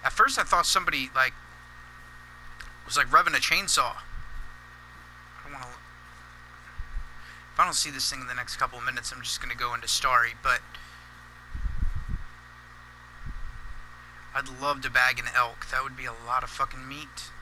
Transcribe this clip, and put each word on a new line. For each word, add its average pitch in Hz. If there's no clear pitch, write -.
At 131
first, 262
I 220
thought 175
somebody, 147
like, 131
was, -
like, 139
revving 160
a 123
chainsaw. 160
I -
don't 143
wanna, 131
if -
I 170
don't 175
see 151
this 131
thing 135
in 127
the 123
next 123
couple 123
of 120
minutes, 123
I'm 127
just -
gonna 127
go 120
into 117
Starry, 120
but 127
I'd 135
love 143
to 131
bag 127
an 127
elk. 120
That 131
would 131
be 131
a 120
lot 127
of 123
fucking 131
meat. 139